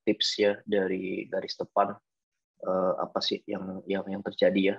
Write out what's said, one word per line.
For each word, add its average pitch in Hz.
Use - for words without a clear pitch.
tips, -
ya, 101
dari 95
garis -
depan, 101
eh, 92
apa -
sih 98
yang, 95
yang, 95
yang 98
terjadi, 95
ya, 95